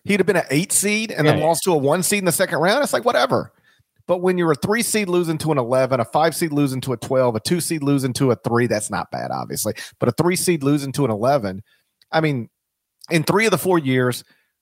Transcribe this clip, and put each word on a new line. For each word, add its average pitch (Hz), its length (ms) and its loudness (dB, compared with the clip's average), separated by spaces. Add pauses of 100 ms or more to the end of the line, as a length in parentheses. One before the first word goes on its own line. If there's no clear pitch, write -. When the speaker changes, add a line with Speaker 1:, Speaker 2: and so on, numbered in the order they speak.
Speaker 1:
he'd 196 160 2
have 175 60 -4
been 190 100 2
an 160 120 0
eight 151 220 0
seed 214 400 0
and 151 160 0
then 151 120 2
Speaker 2:
Yeah. 156 40 -2
Speaker 1:
lost 160 220 0
to 185 80 4
a 156 40 4
one 147 240 2
seed 208 180 0
in 190 60 -2
the 175 60 2
second 175 280 0
round, 202 220 2
it's 262 120 -2
like, 233 100 0
whatever. 233 480 0 (560)
But 180 120 0
when 180 180 2
you're 165 140 2
a 143 40 2
three 220 280 -2
seed 208 260 0
losing 170 300 0
to 156 120 0
an 147 60 0
eleven, 127 420 2
a 113 60 0
five 156 300 2
seed 160 180 -2
losing 139 280 0
to 131 120 -4
a 117 40 -4
twelve, 127 380 0
a 110 40 -4
two 175 200 -2
seed 160 220 -4
losing 139 320 0
to 135 160 2
a 113 60 2
three, 120 320 0
that's 107 240 -4
not 85 180 -6
bad, 62 220 -6
obviously. 64 420 -6 (260)
But 120 100 0
a - 20 2
three 175 240 0
seed 170 260 0
losing 139 300 0
to 143 140 -2
an 120 40 0
eleven, 107 540 0 (480)
I 160 100 2
mean, 143 300 -2 (580)
in 160 140 0
three 196 220 2
of 214 60 0
the 180 60 2
four 180 220 0
years, 127 440 0 (380)